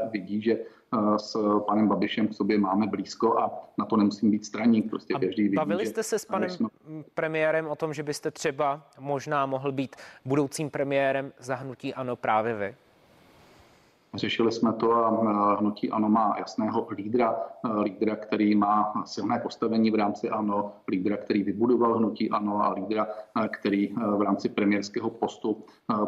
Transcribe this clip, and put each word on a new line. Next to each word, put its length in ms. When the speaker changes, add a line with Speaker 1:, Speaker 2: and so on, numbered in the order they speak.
Speaker 1:
vidí, 300
že, 120
eh, 680
s 480
panem 200
Babišem 400
k 60
sobě 240
máme 300
blízko 520
a 120
na 80
to 120
nemusím 340
být 140
straník. 440
Prostě 240
Speaker 2:
A 60
Speaker 1:
každý 240
vidí, 120
Speaker 2:
bavili 300
Speaker 1:
že 40
Speaker 2:
jste 140
se 160
s 60
panem 240
Speaker 1:
jsme 180
Speaker 2:
premiérem 540
o 80
tom, 180
že 100
byste 280
třeba 500
možná 460
mohl 260
být 240
budoucím 440
premiérem 680
za 160
hnutí 380
ano 220
právě 400
vy? 200
Speaker 1:
Řešili 380
jsme 220
to 200
a, 300
eh, 360
hnutí 320
ano 180
má 300
jasného 500
lídra, 460
eh, 140
lídra, 360
který 400
má 500
silné 340
postavení 520
v 40
rámci 340
ano, 420
lídra, 300
který 260
vybudoval 540
hnutí 320
ano 340
a 100
lídra, 340
eh, 40
který, 320
eh, 20
v 40
rámci 280
premiérského 600
postu, 480
eh, 40